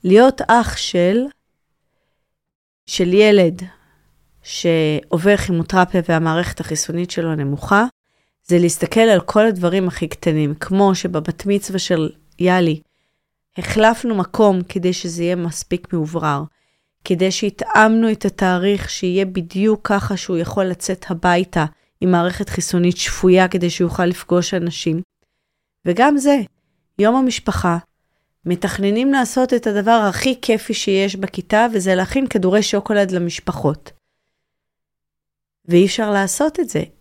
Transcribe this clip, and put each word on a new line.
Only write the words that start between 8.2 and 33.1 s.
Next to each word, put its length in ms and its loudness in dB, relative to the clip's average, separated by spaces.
זה 140 2
להסתכל 400 0
על 220 4
כל 240 2
הדברים 420 0
הכי 200 -6
קטנים, 480 -2
כמו 400 2
שבבת 500 -6
מצווה 340 -2
של 300 -2
יאלי, 420 0
החלפנו 580 0
מקום 540 2
כדי 240 -2
שזה 300 -6
יהיה 120 0
מספיק 580 -6
מאוברר, 500 -4
כדי 260 0
שהתאמנו 800 2
את 140 -6
התאריך 640 -2
שיהיה 360 -2
בדיוק 600 -2
ככה 300 -2
שהוא 200 -4
יכול 280 -2
לצאת 460 -6
הביתה 540 0
עם 100 2
מערכת 380 0
חיסונית 480 -2
שפויה 500 2
כדי 220 -2
שהוא 180 -2
יוכל 180 -2
לפגוש 480 -2
אנשים. 480 -4
וגם 320 2
זה, 240 2
יום 160 4
המשפחה, 640 0
מתכננים 680 -2
לעשות 420 0
את 140 0
הדבר 420 2
הכי 320 -2
כיפי 320 -2
שיש 420 -2
בכיתה, 580 -2
וזה 220 0
להכין 320 -2
כדורי 360 2
שוקולד 480 -2